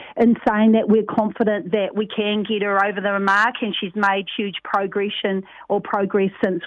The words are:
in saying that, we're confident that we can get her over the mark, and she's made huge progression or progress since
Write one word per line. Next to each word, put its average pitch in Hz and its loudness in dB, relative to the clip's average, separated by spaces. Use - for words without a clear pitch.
in 233 4
saying 220 4
that, 220 2
we're 208 4
confident 208 -2
that 202 0
we 208 -4
can 208 -2
get 208 -2
her 196 2
over 202 -4
the 202 0
mark, 202 2
and 214 -4
she's 190 -8
made 196 0
huge 202 -4
progression 196 -2
or 202 0
progress 202 0
since 185 -2